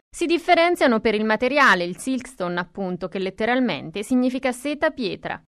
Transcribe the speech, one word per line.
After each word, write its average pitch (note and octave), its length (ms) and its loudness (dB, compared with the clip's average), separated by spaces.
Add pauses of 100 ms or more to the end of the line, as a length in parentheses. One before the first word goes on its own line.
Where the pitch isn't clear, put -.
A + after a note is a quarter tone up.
(100)
Si - 160 -4
differenziano E4 720 4
per A3 160 0
il G#3+ 100 0
materiale, A3 600 4
il F3+ 140 -6
Silkstone F3+ 600 -6
appunto, F3+ 480 -6
che F#3+ 140 -6
letteralmente G3+ 840 -2
significa B3+ 480 0
seta D4 400 -4
pietra. F#3 600 -8